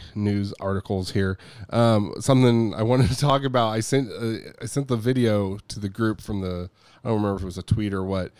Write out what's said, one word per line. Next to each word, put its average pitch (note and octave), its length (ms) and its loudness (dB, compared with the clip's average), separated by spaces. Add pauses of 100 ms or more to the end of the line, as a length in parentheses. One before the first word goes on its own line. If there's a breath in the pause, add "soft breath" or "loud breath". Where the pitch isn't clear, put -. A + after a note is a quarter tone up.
(160)
news G2+ 460 -2
articles G2 500 -4
here. F#2+ 260 0 (340 loud breath)
Um, A2 500 4
something A#2+ 520 4
I A2 100 -2
wanted B2 260 4
to C3 80 -2
talk C#3 260 2
about. B2 280 2
I A2+ 100 -2
sent, C3+ 320 0
uh, A2 380 -6 (100)
I - 40 -10
sent C#3 220 -4
the B2 80 0
video G#2+ 600 2 (100)
to - 140 -12
the G2+ 80 -4
group A2 320 -2
from G2+ 180 -6
the, F2+ 300 -6 (340 soft breath)
I A#2+ 60 -6
don't A2 80 2
remember G2+ 180 0
if F#2 60 -6
it F#2+ 60 -6
was F2+ 100 -10
a F2+ 60 -10
tweet G#2 300 0
or F#2+ 120 -4
what. F#2+ 340 -4